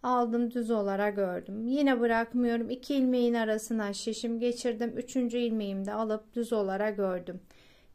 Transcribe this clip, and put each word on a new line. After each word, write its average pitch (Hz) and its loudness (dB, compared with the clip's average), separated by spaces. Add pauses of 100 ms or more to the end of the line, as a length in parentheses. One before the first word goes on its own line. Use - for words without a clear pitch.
aldım, 240 2
düz 233 -2
olarak 202 0
ördüm. 196 -2
Yine 269 4
bırakmıyorum. 233 0
İki 262 -4
ilmeğin 254 4
arasından 220 0
şişim 226 -4
geçirdim. 240 -2
Üçüncü 247 -2
ilmeğimi 208 -2
de 208 -6
alıp 214 -4
düz 233 -2
olarak 208 0
ördüm. 185 -2 (540)